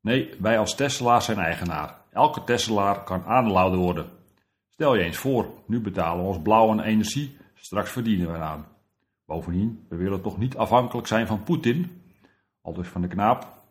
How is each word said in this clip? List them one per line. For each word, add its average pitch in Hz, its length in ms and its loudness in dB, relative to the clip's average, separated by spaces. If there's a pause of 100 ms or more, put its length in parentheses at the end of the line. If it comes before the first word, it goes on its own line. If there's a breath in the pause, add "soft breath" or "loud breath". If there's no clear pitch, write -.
Nee, 120 380 0
wij 110 200 2
als 107 160 0
Tesselaars 127 500 2
zijn 110 140 -2
eigenaar. 82 580 -4 (160)
Elke 147 320 2
Tesselaar 104 600 0
kan 92 200 -4
aandeelhouder 98 540 4
worden. 87 320 -2 (580)
Stel 143 260 2
je 101 80 4
eens 85 140 -2
voor, 127 340 -2 (160)
nu 117 140 -2
betalen 90 420 -2
we 92 60 -2
ons 90 140 -4
blauw 110 280 6
aan 107 100 2
energie, 110 560 0 (180 loud breath)
straks - 360 -6
verdienen 110 360 0
we 82 80 -6
eraan. 76 320 -8 (600)
Bovendien, 87 600 -4
we 85 80 -10
willen 95 260 -2
toch 98 160 -8
niet 127 180 -4
afhankelijk 120 500 0
zijn 110 200 2
van 101 160 -4
Poetin? 165 600 -2 (600 soft breath)
Aldus 85 260 -10
Van 90 120 -6
de 87 80 -2
Knaap. 101 640 0